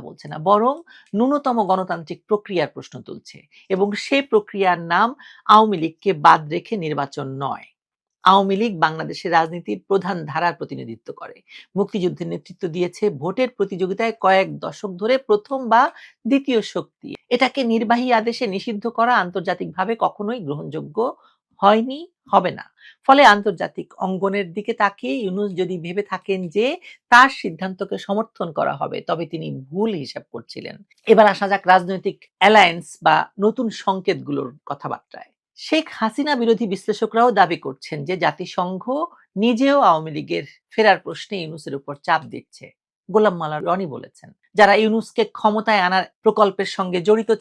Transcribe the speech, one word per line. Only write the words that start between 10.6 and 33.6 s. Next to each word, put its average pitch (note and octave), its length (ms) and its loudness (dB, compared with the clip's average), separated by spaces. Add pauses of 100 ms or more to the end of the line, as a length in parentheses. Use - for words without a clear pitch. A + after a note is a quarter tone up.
করে, - 160 -18 (400)
মুক্তিযুদ্ধের F3 560 -2
নেতৃত্ব - 300 -12 (120)
দিয়েছে, F3+ 280 -4 (180)
ভোটের F#3+ 360 -2
প্রতিযোগিতায় F#3+ 560 -2 (100)
কয়েক F#3+ 240 4 (180)
দশক F3 260 -10 (100)
ধরে A#3 140 0 (140)
প্রথম G#3 300 0 (140)
বা A#3+ 100 6 (460)
দ্বিতীয় C4+ 300 2 (140)
শক্তি। - 360 -10 (260)
এটাকে B3+ 240 0 (120)
নির্বাহী A#3 360 0 (120)
আদেশে A#3 260 -4 (100)
নিষিদ্ধ G#3 280 -6 (140)
করা A#3 160 2 (100)
আন্তর্জাতিকভাবে F3+ 720 -4 (100)
কখনোই A3+ 440 -4
গ্রহণযোগ্য D3 500 -8 (640)
হয়নি, A3+ 380 2 (340)
হবে F3+ 260 2
না। - 60 -18 (400)
ফলে C#4 160 8 (120)
আন্তর্জাতিক F#3+ 540 -4 (180)
অঙ্গনের F#3+ 500 -2
দিকে A3+ 260 -6
তাকিয়ে A#3+ 420 -2
ইউনূস G3 260 -4 (120)
যদি F3+ 140 -4 (100)
ভেবে F#3 260 -6
থাকেন F#3+ 280 -4 (160)
যে G#3+ 100 2 (460)
তার B3+ 180 8 (120)
সিদ্ধান্তকে F#3+ 560 -8 (100)
সমর্থন G3+ 400 -6 (100)
করা C#3 240 0
হবে, C#3 160 -6 (120)
তবে E3+ 220 -4
তিনি D#3 160 -8 (220)
ভুল G3 200 -4 (140)
হিসাব C3 200 -14 (100)
করছিলেন। - 420 -16 (360)
এবার G#3 220 8
আসা G3 180 -4
যাক F#3+ 120 -2 (100)
রাজনৈতিক F#3 440 0 (240)
অ্যালায়েন্স F#3 440 6 (200)
বা D#3+ 100 6 (300)
নতুন A3+ 220 -2 (160)